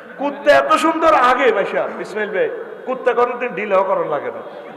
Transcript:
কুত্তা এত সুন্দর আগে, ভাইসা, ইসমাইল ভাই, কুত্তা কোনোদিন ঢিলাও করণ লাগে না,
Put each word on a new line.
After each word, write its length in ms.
কুত্তা 320
এত 100
সুন্দর 280
আগে, 180
ভাইসা, 260
ইসমাইল 300
ভাই, 140
কুত্তা 320
কোনোদিন 380
ঢিলাও 320
করণ 260
লাগে 200
না, 60